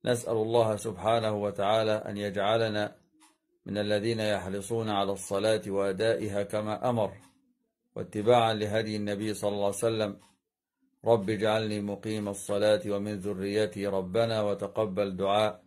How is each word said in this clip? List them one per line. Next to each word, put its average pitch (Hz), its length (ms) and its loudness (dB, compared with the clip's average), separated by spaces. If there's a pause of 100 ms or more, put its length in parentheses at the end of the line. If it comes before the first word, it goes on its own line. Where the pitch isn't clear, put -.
نسأل 117 280 0
الله 110 440 2
سبحانه 107 640 0
وتعالى 104 500 2
أن 104 240 -4
يجعلنا 104 800 0 (720)
من 98 120 -4
الذين 104 420 0
يحرصون 101 680 -2
على 98 240 0
الصلاة 98 540 0
وأدائها 101 760 0
كما 107 480 -2
أمر، 107 220 0 (840)
واتباعاً 113 580 4
لهدي 107 420 -2
النبي 104 380 -4
صلى 104 160 -2
الله 101 140 -2
عليه 101 120 0
وسلم. 107 400 0 (880)
رب 107 260 4
اجعلني 107 500 0
مقيم 101 480 -4
الصلاة 104 580 2
ومن 101 300 -4
ذريتي، 101 720 -2
ربنا 104 560 0
وتقبل 101 760 -2
دعاء 104 500 2